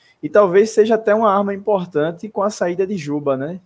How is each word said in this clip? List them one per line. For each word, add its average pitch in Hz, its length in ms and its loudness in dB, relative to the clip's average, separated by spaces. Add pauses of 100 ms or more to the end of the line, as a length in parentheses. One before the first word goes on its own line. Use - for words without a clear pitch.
(220)
E 151 60 -8
talvez 202 420 4
seja 220 240 4
até 214 200 0
uma 214 220 2
arma 202 160 -2
importante 175 760 -4
com 202 140 -6
a 208 80 0
saída 185 360 -4
de 202 100 -6
Juba, 143 400 -4
né? 160 300 -8